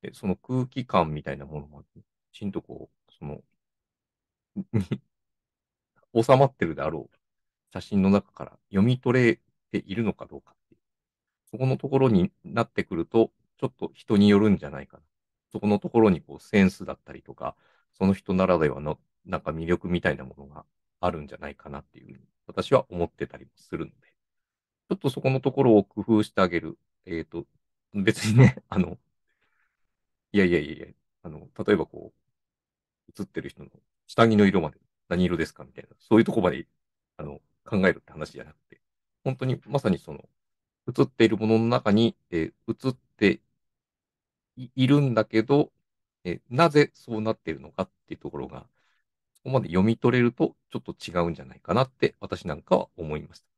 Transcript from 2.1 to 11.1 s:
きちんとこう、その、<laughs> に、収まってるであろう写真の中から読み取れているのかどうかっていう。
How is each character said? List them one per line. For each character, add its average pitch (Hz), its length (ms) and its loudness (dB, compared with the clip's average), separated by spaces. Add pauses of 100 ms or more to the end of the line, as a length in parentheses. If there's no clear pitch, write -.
き - 80 -20
ち 107 60 -12
ん 98 60 -8
と 101 100 -8
こ - 280 -20 (200)
う、 - 40 -20
そ - 120 -18
の、 73 180 -14 (1120)
<laughs> 101 180 -12
に、 - 280 -4 (1200)
収 131 140 6
ま 139 80 6
っ 131 80 -2
て - 120 -4
る 80 100 -6
で 69 60 -8
あ 76 80 -4
ろ 80 240 -12
う - 40 -20 (560)
写 92 80 -12
真 101 200 -2
の 95 80 4
中 98 220 2
か - 140 -16
ら - 140 -20 (100)
読 98 120 0
み 123 180 2
取 127 220 2
れ 120 140 4 (360)
て 104 160 -4
い 95 80 -8
る 117 80 -4
の 104 100 -2
か - 120 -12
ど - 120 -18
う 67 40 -18
か - 120 -20
っ - 20 -20 (140)
て - 60 -20
い - 20 -20
う。 - 40 -20 (680)